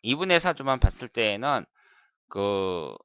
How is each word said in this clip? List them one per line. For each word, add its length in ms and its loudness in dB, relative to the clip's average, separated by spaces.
이분의 380 2
사주만 400 0
봤을 280 0
때에는 580 0
그 760 -2